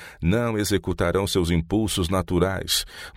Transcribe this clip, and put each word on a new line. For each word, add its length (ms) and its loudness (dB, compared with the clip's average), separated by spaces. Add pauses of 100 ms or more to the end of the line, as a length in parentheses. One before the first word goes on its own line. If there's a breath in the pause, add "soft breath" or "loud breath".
(220 loud breath)
não 360 2
executarão 680 0
seus 240 2
impulsos 560 0
naturais, 760 0 (320 loud breath)